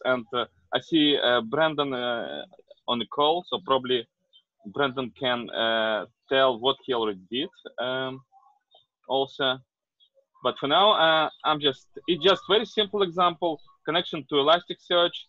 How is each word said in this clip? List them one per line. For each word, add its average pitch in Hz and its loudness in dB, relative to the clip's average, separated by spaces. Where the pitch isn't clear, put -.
and, 127 0
uh, 123 -2
I 127 0
see, 147 2
uh, 123 4
Brandon, 143 0
uh, 117 -4
on 120 0
the 107 -4
call, 160 0
so 123 -4
probably 127 0
Brandon 127 -4
can, 120 -4
uh, 110 -2
tell 131 2
what 131 0
he 135 -4
already 107 -2
did, 127 -4
um, 131 -6
also. 135 -2
But 123 0
for 139 -4
now, 190 6
uh, 160 4
I'm 156 0
just, 143 -4
it's 160 -2
just 180 2
very 220 2
simple 208 -4
example, 170 -2
connection 160 -4
to 151 -2
Elasticsearch, 170 2